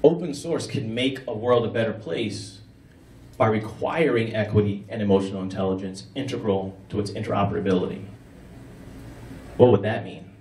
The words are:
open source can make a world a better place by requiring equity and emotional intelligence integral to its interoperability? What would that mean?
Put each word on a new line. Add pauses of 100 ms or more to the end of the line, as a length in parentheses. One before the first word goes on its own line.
open
source
can
make
a
world
a
better
place (760)
by
requiring
equity
and
emotional
intelligence (100)
integral (140)
to
its
interoperability? (1500)
What
would
that
mean? (100)